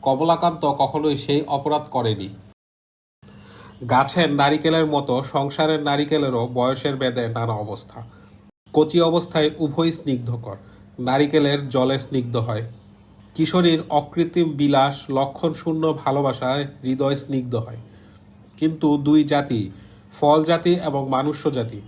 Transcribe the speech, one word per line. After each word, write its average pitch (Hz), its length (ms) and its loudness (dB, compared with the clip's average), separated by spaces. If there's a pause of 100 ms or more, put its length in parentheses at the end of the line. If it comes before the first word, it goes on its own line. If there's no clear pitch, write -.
কমলাকান্ত 160 600 2 (140)
কখনোই 147 400 0
সেই 143 300 0
অপরাধ 147 420 -2
করেনি। 110 400 -2 (1600)
গাছের 139 440 4
নারিকেলের 156 540 4
মতো 139 260 0 (100)
সংসারের 147 600 0
নারিকেলেরও 143 640 0
বয়সের 127 500 -2
ভেদে 123 320 -2
নানা 117 260 -2
অবস্থা। 104 440 -10 (760)
কচি 156 280 4
অবস্থায় 165 480 2 (100)
উভয়ই 165 320 0
স্নিগ্ধকর, 120 680 -6 (420)
নারিকেলের 143 600 2 (100)
জলে 131 300 2
স্নিগ্ধ 120 380 -4
হয়, 113 260 -4 (680)
কিশোরীর 165 500 2 (100)
অকৃত্রিম 165 640 0
বিলাস, 139 420 2 (140)
লক্ষণশূন্য 156 760 -2 (120)
ভালোবাসায় 139 680 -2 (160)
হৃদয় 135 380 0
স্নিগ্ধ 127 380 -4
হয়। - 260 -6 (760)
কিন্তু 156 300 0 (140)
দুই 147 220 6
জাতি, 143 380 0 (520)
ফল 147 300 4
জাতি 165 300 2 (100)
এবং 143 260 -2
মানুষ্য 139 420 -2
জাতি 113 360 -6